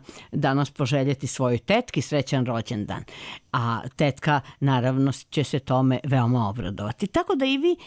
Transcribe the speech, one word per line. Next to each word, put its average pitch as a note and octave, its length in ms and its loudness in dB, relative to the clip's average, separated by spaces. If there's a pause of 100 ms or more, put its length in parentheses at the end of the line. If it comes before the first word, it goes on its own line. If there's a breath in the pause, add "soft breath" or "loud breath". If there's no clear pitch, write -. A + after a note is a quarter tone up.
(320 loud breath)
danas C#3 400 0
poželjeti C3+ 560 -2
svojoj B2 300 -2
tetki G#3 440 -2
srećan C3+ 440 -2
rođendan. A2+ 580 -6 (480 loud breath)
A A#2 280 2 (100)
tetka, D3 520 2 (180 loud breath)
naravno, C3 520 2 (180)
će D3+ 140 0
se C#3 160 -2
tome C3 440 2
veoma B2 460 2
obradovati. G#2+ 580 -6
Tako F4 280 0
da C4+ 100 0
i C4+ 120 2
vi, E4+ 180 0 (120 loud breath)